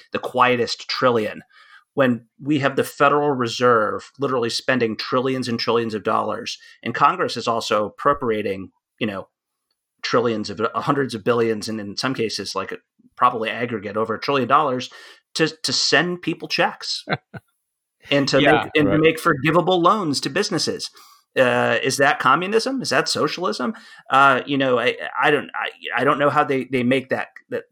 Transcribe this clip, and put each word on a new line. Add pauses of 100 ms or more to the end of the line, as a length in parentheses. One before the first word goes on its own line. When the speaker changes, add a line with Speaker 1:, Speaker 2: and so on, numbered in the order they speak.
(120)
Speaker 1:
the
quietest
trillion. (520)
When (140)
we
have
the
Federal
Reserve
literally
spending
trillions
and
trillions
of
dollars, (260)
and
Congress
is
also
appropriating, (280)
you
know, (720)
trillions
of,
uh, (100)
hundreds
of
billions,
and
in
some
cases,
like, (440)
probably
aggregate
over
a
trillion
dollars (440)
to,
to
send
people
checks (520)
Speaker 2:
<laughs>
Speaker 1:
and
to
Speaker 2:
Yeah,
Speaker 1:
make,
and
Speaker 2:
right.
Speaker 1:
to
make
forgivable
loans
to
businesses. (440)
Uh,
is
that
communism?
Is
that
socialism? (360)
Uh,
you
know,
I, (260)
I
don't,
I, (320)
I
don't
know
how
they,
they
make
that, (200)
that